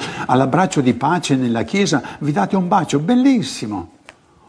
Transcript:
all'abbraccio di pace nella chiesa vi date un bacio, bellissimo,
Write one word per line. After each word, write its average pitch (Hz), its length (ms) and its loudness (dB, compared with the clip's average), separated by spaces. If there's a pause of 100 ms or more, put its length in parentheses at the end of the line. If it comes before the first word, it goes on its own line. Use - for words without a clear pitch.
(260)
all'abbraccio 135 560 2
di 123 120 4
pace 143 420 -2
nella 117 280 0
chiesa 165 380 0 (180)
vi 147 120 -2
date 190 240 0
un 180 120 0
bacio, 185 320 2
bellissimo, 175 920 0 (580)